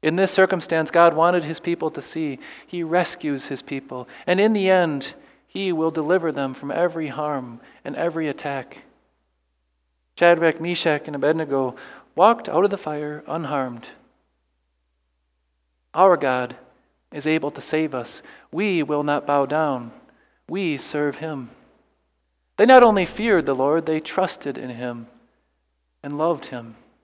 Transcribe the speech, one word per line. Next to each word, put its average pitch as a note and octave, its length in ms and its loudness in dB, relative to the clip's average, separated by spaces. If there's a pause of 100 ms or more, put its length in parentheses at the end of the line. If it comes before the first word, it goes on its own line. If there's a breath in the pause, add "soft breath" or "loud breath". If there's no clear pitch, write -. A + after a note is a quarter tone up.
In D#3+ 140 0
this F#3 160 2
circumstance, E3+ 640 2
God E3+ 220 6
wanted E3+ 280 2
his D3+ 160 -8
people E3 320 -4
to D3+ 100 -10
see D3+ 380 -8 (260 loud breath)
he F3 200 -8
rescues D#3 640 -2
his C3+ 160 -10
people, C3 460 -10 (200 loud breath)
and F3+ 100 4
in G#3+ 140 4
the G3 180 2
end, E3 440 2 (340 soft breath)
he F#3+ 240 -4
will D#3+ 180 0
deliver E3 400 0
them C3+ 240 -4
from C#3 160 -10
every E3 380 -2
harm C3 520 -6 (240 loud breath)
and C#3+ 120 -8
every D#3+ 320 -4
attack. C#3 560 -10 (1300)
Shadrach, E3 420 4
Meshach, E3 460 -2
and D3+ 100 -10
Abednego C#3 580 0 (400 loud breath)
walked A3+ 340 4
out E3+ 160 2
of G3+ 60 2
the G3 80 -6
fire D3+ 480 -8
unharmed. C#3 640 -6 (2000)
Our F3+ 240 6
God B2+ 400 -2 (560)
is D3 140 -6
able D#3 240 0
to D3 100 -14
save D#3 340 -4
us. - 280 -10 (280 loud breath)
We F#3 320 -2
will D3 200 -2
not D3 240 -2
bow C#3+ 200 2
down. C3+ 460 -2 (560 soft breath)
We E3 300 -4
serve D3 380 -4
him. C#3 340 -10 (1040)
They G3+ 80 6
not B3+ 180 12
only G#3 220 6
feared G#3 400 0
the C#3 100 0
Lord, D3 300 0
they D#3+ 160 -2
trusted D#3 560 -4
in B2+ 140 -10
him A#2+ 360 -8 (960)
and D3 140 -10
loved D#3 300 -2
him. A#2 300 -14 (280)